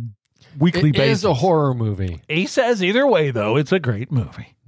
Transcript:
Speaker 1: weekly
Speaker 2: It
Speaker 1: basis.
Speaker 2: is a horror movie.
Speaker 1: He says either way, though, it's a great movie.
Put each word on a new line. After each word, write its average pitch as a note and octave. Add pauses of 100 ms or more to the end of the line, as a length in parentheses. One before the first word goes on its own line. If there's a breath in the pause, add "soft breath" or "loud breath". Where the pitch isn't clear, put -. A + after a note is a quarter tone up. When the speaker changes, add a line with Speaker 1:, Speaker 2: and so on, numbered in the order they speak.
(580 soft breath)
Speaker 1:
weekly E3
Speaker 2:
It C3
Speaker 1:
basis. G3+
Speaker 2:
is F3+
a F3+
horror D3
movie. G2
Speaker 1:
He E3+
says A#3
either A3+
way, D#3+
though, A2
it's D3+
a F#3
great A#2
movie. - (140)